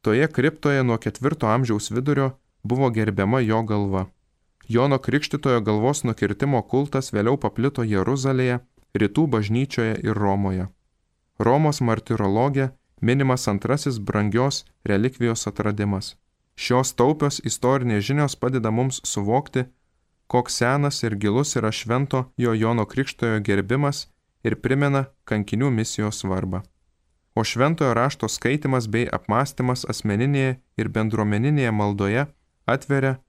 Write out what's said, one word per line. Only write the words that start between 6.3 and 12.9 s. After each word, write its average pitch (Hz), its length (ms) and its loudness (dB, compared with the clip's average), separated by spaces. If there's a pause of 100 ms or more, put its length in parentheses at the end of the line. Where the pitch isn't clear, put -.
kultas 135 520 -2
vėliau 110 240 2
paplito 120 460 -2
Jeruzalėje, 123 760 0 (340)
Rytų 110 340 2
bažnyčioje 113 760 0
ir 110 100 0
Romoje. 98 540 0 (720)
Romos 143 420 2
martirologė 117 920 0 (300)